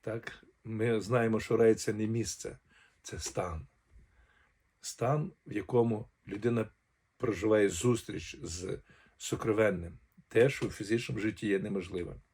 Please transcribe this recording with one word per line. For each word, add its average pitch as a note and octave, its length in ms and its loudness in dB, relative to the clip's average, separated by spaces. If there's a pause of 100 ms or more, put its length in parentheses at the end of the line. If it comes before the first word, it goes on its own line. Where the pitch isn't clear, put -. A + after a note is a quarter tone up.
Так? - 440 -8 (180)
Ми A2+ 380 0
знаємо, A2+ 380 2
що A2+ 180 0
рай — A2 180 8
це - 180 -4
не G#2+ 140 -2
місце, A2 500 -4 (440)
це - 180 -12
стан. E2+ 480 -6 (1120)
Стан, D3+ 500 0 (140)
в C#3 80 -12
якому A2 560 2 (180)
людина A2+ 420 -2 (480)
проживає G#2+ 520 2
зустріч G2+ 720 -2
з F2+ 380 -8 (380)
сокровенним, G2+ 800 0 (280)
те, A#2 220 6
що B2 180 -4
в F#2+ 40 -4
фізичному A2 500 -4
житті G#2+ 260 -4
є G2 120 2
неможливим. F#2 600 -6 (120)